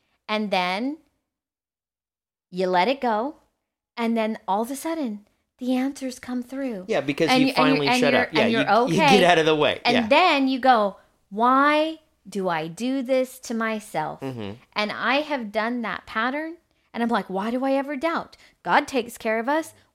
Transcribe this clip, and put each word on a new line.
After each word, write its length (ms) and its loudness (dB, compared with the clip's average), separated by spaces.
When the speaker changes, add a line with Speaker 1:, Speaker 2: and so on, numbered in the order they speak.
Speaker 1:
And 240 -4
then 460 -2
you 160 -2
let 200 2
it 140 -2
go. 340 -2
And 200 -2
then 220 -2
all 140 0
of 100 -6
a 40 -8
sudden, 520 -6
the 180 -2
answers 440 -4
come 240 -8
through. 440 -8
Speaker 2:
Yeah, 140 0
because 280 0
Speaker 1:
And 120 4
Speaker 2:
you 60 4
Speaker 1:
you, 80 -2
and 120 2
you're, 80 4
Speaker 2:
finally 120 0
Speaker 1:
and 120 2
Speaker 2:
shut 140 4
Speaker 1:
you're, 100 4
Speaker 2:
up. 80 -6
Yeah, 100 0
Speaker 1:
and 100 2
Speaker 2:
you, 80 0
Speaker 1:
you're 80 0
Speaker 2:
you 340 2
Speaker 1:
okay. 180 6
Speaker 2:
get 40 6
out 160 6
of 80 4
the 80 4
way. 300 2
Speaker 1:
And 100 2
Speaker 2:
Yeah. 120 0
Speaker 1:
then 400 4
you 120 -2
go, 380 4
"Why 680 2
do 180 -2
I 200 -2
do 340 -4
this 380 -2
to 160 -8
myself?" 680 -4
Speaker 2:
Mm-hmm. 300 -8
Speaker 1:
And 160 -2
I 300 -2
have 300 -6
done 300 -4
that 240 -8
pattern. 520 -6
And 80 -6
I'm 80 0
like, 200 -2
"Why 200 -4
do 160 -4
I 80 0
ever 220 -2
doubt? 420 -6
God 240 2
takes 300 -4
care 220 -4
of 100 -4
us. 240 -4